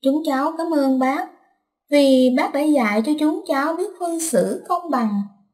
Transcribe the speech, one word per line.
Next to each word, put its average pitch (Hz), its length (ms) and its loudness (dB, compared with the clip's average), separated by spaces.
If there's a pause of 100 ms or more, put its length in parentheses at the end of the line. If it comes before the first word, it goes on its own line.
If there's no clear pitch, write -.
"Chúng 277 240 0
cháu 285 320 -2
cảm 330 160 -4
ơn 269 260 2
bác, 269 280 -2 (600)
vì 262 480 4
bác - 160 0
đã 285 80 0
dạy 233 440 2
cho 302 140 0
chúng 311 280 0
cháu 302 280 -2
biết 370 140 -4 (100)
phân 339 200 -4
xử 202 500 -2
công 349 220 -2
bằng." 214 300 0 (320)